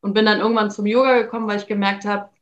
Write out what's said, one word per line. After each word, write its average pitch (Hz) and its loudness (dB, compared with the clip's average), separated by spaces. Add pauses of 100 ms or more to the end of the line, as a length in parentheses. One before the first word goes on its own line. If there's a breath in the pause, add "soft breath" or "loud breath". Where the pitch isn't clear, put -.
und 202 -4
bin 220 2
dann 208 2
irgendwann 214 0
zum 208 -6
Yoga 247 4
gekommen, 226 -6
weil 208 -4
ich - -12
gemerkt 202 -2
habe 202 -4 (120)